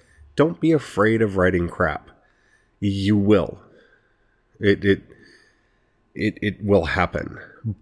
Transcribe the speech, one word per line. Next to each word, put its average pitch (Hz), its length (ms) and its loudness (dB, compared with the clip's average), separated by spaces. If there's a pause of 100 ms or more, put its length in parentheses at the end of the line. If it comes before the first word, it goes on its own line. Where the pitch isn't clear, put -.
(380)
don't 165 240 0
be 160 100 2
afraid 110 500 0
of 101 140 0
writing 90 320 2
crap. 80 420 -4 (680)
You 98 380 0
will. 98 420 2 (1000)
It, 98 240 2
it, 98 180 2 (1080)
it, - 280 -4
it 101 220 -4
will 98 220 4
happen. - 520 -4 (440)